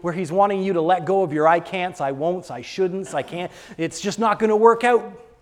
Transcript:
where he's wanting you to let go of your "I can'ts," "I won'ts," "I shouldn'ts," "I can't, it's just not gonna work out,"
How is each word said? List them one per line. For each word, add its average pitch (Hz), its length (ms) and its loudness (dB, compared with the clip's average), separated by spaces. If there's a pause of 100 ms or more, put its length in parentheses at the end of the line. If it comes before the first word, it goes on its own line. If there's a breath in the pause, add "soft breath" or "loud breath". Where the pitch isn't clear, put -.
where 170 100 -4
he's 165 180 -6
wanting 196 300 2
you 190 120 -2
to 170 80 0
let 170 240 2
go 190 180 2
of 156 100 -4
your 151 140 4
"I 170 120 6
can'ts," 180 400 -6
"I 139 120 -2
won'ts," 165 400 -4
"I 123 100 -12
shouldn'ts," 185 540 -4
"I 139 80 -2
can't, 175 280 -8 (280 loud breath)
it's 160 200 -4
just 202 200 -6
not 214 180 2
gonna 220 180 2
work 226 280 6
out," 240 280 2 (300)